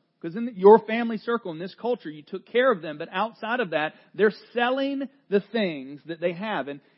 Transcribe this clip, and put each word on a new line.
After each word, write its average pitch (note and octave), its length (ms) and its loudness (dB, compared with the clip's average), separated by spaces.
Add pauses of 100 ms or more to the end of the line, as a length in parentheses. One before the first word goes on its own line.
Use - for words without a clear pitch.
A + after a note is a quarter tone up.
(200)
'Cause E3 160 -8
in A#3 200 -6
your G3+ 220 10
family A3+ 400 -2
circle, A#3 320 -4
in D#3+ 80 -10
this F3+ 160 -10
culture, A#3 340 -6
you D3+ 140 -14
took F#3 240 -12
care B3+ 240 2
of F#3+ 100 -2
them. D3+ 160 -10
But D#3+ 140 -10
outside A3 480 -4
of G#3+ 120 -4
that, D#3 240 -2 (200)
they're G3+ 160 4 (240)
selling C4+ 540 -2 (200)
the G3+ 120 2
things D3 640 -6
that D#3 140 -10
they F3 120 0
have. E3+ 360 -6
And, C#3+ 120 -10 (180)